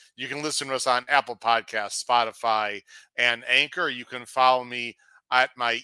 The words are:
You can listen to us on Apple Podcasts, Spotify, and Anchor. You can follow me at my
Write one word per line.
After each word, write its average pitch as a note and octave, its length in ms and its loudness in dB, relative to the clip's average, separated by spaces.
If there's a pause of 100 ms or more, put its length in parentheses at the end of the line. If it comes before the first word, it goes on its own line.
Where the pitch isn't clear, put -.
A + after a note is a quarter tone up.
(160)
You B2+ 120 -8
can C#3 140 -8
listen D3 260 -4
to C3+ 60 -2
us C3 120 -4
on B2 220 2
Apple C3+ 280 0
Podcasts, A2 680 -2
Spotify, A2 800 0 (340)
and A#2+ 320 0
Anchor. C#3+ 400 2
You B2 160 -6
can B2 220 -12
follow B2+ 380 4
me A#2+ 320 -8 (360)
at B2+ 240 4
my A#2 280 0